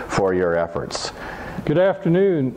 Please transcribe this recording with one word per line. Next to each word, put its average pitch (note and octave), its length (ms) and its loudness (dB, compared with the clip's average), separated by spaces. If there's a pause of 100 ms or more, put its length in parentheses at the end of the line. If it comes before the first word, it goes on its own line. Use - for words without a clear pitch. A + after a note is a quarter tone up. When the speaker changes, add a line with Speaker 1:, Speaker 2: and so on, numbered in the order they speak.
Speaker 1:
for F#2+ 260 2
your F2+ 200 2
efforts. - 580 -4 (520)
Speaker 2:
Good D3 140 2
afternoon. F3+ 800 2